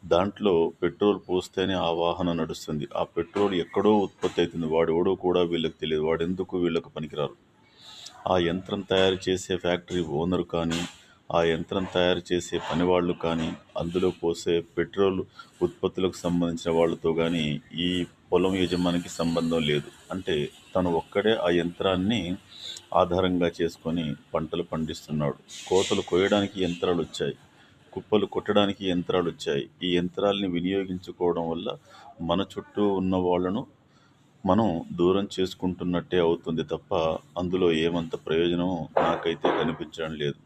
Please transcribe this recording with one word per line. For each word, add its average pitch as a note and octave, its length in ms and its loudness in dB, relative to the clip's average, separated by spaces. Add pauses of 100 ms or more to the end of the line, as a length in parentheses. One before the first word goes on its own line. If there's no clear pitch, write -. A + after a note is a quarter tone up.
(140)
దాంట్లో G2 400 2 (280)
పెట్రోల్ F#2+ 360 2 (100)
పోస్తేనే F#2 480 -2 (100)
ఆ - 20 2 (140)
వాహనం E2+ 360 0
నడుస్తుంది. D#2+ 480 -6 (140)
ఆ E2+ 40 0 (120)
పెట్రోల్ G2 380 0 (100)
ఎక్కడో G2+ 280 2 (120)
ఉత్పత్తి - 380 -4
అవుతుంది. D#2+ 320 -2
వాడెవడో E2 400 2 (100)
కూడా F2+ 180 4 (100)
వీళ్ళకి E2 300 -2
తెలియదు. D#2 280 -2
వాడెందుకు F2 440 -2 (100)
వీళ్ళకు E2 320 -2
పనికిరారు. D2+ 400 -6 (960)
ఆ - 20 4 (140)
యంత్రం G2 320 -4 (100)
తయారు F#2+ 260 4 (100)
చేసే F#2+ 360 0
ఫ్యాక్టరీ F2 380 0 (180)
ఓనర్ F2 340 0
కానీ, E2+ 280 0 (560)
ఆ - 20 6 (140)
యంత్రం F#2 400 -4
తయారు F2+ 340 2
చేసే F2 300 -2 (100)
పనివాళ్ళు F2 460 2 (100)
కానీ, E2 260 -2 (280)
అందులో F2+ 420 0
పోసే E2+ 340 -2 (240)
పెట్రోల్ F#2+ 420 0 (460)
ఉత్పత్తులకు F#2 600 -2
సంబంధించిన F2 520 0
వాళ్ళతో E2 320 2 (120)
కానీ E2+ 220 0 (440)
ఈ - 20 2 (420)
పొలం F#2 300 4
యజమానికి F2 560 0
సంబంధం E2 440 0 (100)
లేదు. D2 180 -2 (240)
అంటే F#2 220 -2 (400)
తను F#2 140 2 (100)
ఒక్కడే G2+ 340 0 (140)
ఆ - 100 4
యంత్రాన్ని F#2 640 0 (800)
ఆధారంగా F2+ 480 2 (100)
చేసుకొని E2 460 -2 (280)
పంటలు E2 380 -2
పండిస్తున్నాడు. D#2 680 -4 (300)
కోతలు G2 440 2
కోయడానికి G2 540 2
యంత్రాలు F2 400 0
వచ్చాయి, D2 320 -6 (560)
కుప్పలు G2 400 0
కొట్టడానికి G2+ 560 0
యంత్రాలు F2+ 440 0
వచ్చాయి. C#2+ 300 -2 (200)
ఈ F2+ 140 0
యంత్రాలని G2 580 0
వినియోగించుకోవడం F2+ 960 -2
వల్ల F2 160 -6 (600)
మన F2 120 2 (120)
చుట్టూ G2+ 300 -4 (180)
ఉన్న F#2 140 0 (120)
వాళ్ళను F2+ 340 0 (840)
మనం G2+ 240 4 (320)
దూరం F#2+ 260 4 (100)
చేసుకుంటున్నట్టే F2+ 880 -2
అవుతుంది E2 480 0
తప్ప - 180 -8 (460)
అందులో F2+ 320 2 (160)
ఏమంత E2+ 300 -2 (100)
ప్రయోజనం F2 480 0 (320)
నాకైతే E2 420 -2 (120)
కనిపించడం D#2+ 540 -6 (100)
లేదు. C#2+ 220 -2